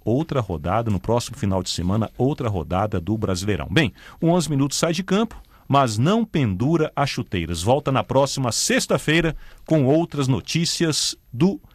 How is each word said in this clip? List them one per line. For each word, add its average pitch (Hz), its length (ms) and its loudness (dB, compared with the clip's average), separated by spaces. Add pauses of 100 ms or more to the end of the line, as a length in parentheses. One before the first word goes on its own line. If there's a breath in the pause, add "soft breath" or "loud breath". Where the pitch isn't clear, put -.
outra 135 380 -2
rodada, 95 480 -2
no 98 100 0
próximo - 380 -2
final 95 240 0
de - 80 -6
semana, 95 480 -2
outra 131 320 0
rodada 95 500 -2
do 90 160 -2
Brasileirão. 95 540 -2
Bem, 117 240 0 (260 loud breath)
o 165 100 2
Onze 170 200 2
Minutos 139 300 0
sai 165 120 2
de 175 120 -4
campo, 208 360 -2 (280 soft breath)
mas 131 320 2
não 208 260 2
pendura 143 720 0
as 143 120 0
chuteiras. 85 540 -4
Volta 135 300 2
na 120 120 2
próxima 131 480 0
sexta-feira 170 840 0 (280 soft breath)
com 156 220 4
outras 143 420 2
notícias 160 880 0 (160)
do 165 300 2 (140)